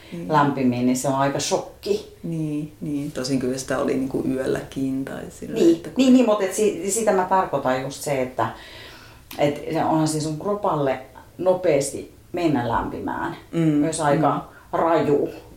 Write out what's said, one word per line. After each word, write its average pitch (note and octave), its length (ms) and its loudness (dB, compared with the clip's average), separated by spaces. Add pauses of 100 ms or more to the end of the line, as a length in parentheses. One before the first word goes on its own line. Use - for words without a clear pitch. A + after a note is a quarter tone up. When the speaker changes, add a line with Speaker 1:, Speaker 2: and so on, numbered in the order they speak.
(120)
Speaker 1:
Niin. E3+ 200 -6
Speaker 2:
lämpimiin, C3 540 2
niin B2+ 100 2
se C#3+ 120 -2
on C3+ 60 0
aika C#3 260 0
shokki. - 800 -4
Speaker 1:
Niin, D#3 580 -4
niin. D3 320 -6
Tosin B2+ 260 -2
kyllä B2+ 200 -2
sitä C3 200 -4
oli B2+ 160 0
niinku C3+ 300 -2 (100)
yölläkin C3+ 680 -4
tai C#3 180 -10 (180)
silleen, D3+ 240 0
Speaker 2:
Niin, E4 120 6
Speaker 1:
että - 140 -10
kun B3+ 140 2
Speaker 2:
niin, B3+ 100 8
niin, B3+ 120 8
mut G#3 160 2
et F#3+ 120 -2
si-, G3+ 360 0
sitä G#3+ 220 2
mä F#3 120 2
tarkoitan C#3 580 0
just C#3+ 200 -10
se, C3+ 200 -2
että A#2+ 240 -2 (920)
et - 340 0
se D#3 120 0
onhan D#3 240 2
se D#3 120 -2
sun D3+ 200 -4
kropalle E3+ 580 -2 (400)
nopeasti F3+ 760 0 (180)
mennä D3 360 0
lämpimään. A2 680 -4 (160)
Speaker 1:
Mm, E3 80 -2
Speaker 2:
Myös D#3 400 2
aika D3 480 2 (240)
Speaker 1:
mm. E3+ 60 0
Speaker 2:
raju. D3+ 500 2 (280)